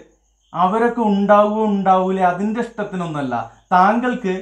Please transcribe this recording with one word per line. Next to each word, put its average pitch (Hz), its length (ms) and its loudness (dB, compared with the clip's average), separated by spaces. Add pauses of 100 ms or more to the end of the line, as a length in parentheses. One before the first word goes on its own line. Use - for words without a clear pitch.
(520)
അവരൊക്കെ 220 580 0
ഉണ്ടാവുകയോ 208 640 2
ഉണ്ടാവൂലേ, 190 600 2
അതിൻ്റെ 214 340 -4
ഇഷ്ടത്തിനൊന്നല്ല. 156 680 -6 (400)
താങ്കൾക്ക് 208 680 2